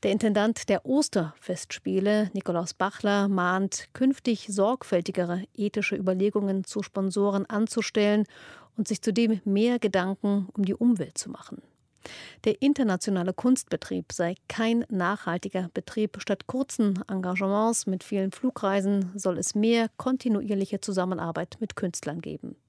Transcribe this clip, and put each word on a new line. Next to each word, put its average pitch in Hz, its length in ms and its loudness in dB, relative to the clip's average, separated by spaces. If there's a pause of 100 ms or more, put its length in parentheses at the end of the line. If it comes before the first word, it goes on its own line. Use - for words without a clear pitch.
Der 202 100 2
Intendant 214 580 2
der - 180 2
Osterfestspiele, 196 1500 0
Nikolaus 175 400 -2
Bachler, 202 540 2
mahnt, 190 680 0
künftig 262 560 0
sorgfältigere 190 920 0 (120)
ethische 202 400 -2
Überlegungen 190 680 0
zu - 180 -6
Sponsoren 196 640 0
anzustellen 214 800 2 (500)
und 220 120 -2
sich - 160 -4
zudem 220 420 2
mehr 220 320 2
Gedanken 196 760 0
um 202 120 0
die 190 80 0
Umwelt 220 460 2
zu - 100 -10
machen. - 320 -14 (840)
Der 214 200 0
internationale 196 720 2
Kunstbetrieb - 800 0
sei 175 200 0 (140)
kein 233 420 0
nachhaltiger 185 840 -2
Betrieb. 214 460 -4
Statt - 260 -4
kurzen 208 600 0
Engagements 196 800 0
mit 190 180 -2
vielen 190 280 -2
Flugreisen 196 840 0
soll 190 240 -2
es 175 160 -4
mehr 226 440 4
kontinuierliche 208 840 0
Zusammenarbeit 180 800 -2
mit - 160 -6
Künstlern 165 460 -4
geben. - 340 -10 (140)